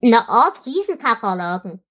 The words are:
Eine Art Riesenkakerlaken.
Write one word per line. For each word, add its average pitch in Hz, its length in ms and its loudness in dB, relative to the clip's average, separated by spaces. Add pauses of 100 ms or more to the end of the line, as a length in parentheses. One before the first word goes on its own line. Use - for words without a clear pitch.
Eine 233 260 4
Art 254 360 2
Riesenkakerlaken. 208 1300 -4